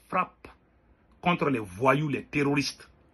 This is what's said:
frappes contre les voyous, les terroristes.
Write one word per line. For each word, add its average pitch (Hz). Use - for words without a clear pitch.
frappes -
contre 170
les 123
voyous, 131
les 120
terroristes. 143